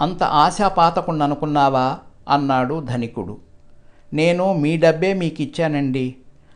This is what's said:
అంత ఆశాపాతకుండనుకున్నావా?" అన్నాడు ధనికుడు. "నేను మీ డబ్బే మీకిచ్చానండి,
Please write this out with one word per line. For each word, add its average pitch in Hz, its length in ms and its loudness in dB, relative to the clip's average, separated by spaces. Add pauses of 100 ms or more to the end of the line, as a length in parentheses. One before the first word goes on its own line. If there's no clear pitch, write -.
అంత 170 220 -2
ఆశాపాతకుండనుకున్నావా?" 151 1700 2 (320)
అన్నాడు 139 520 0
ధనికుడు. 117 560 -6 (760)
"నేను 175 400 2
మీ 160 240 0
డబ్బే 165 360 2
మీకిచ్చానండి, 147 1000 -2 (400)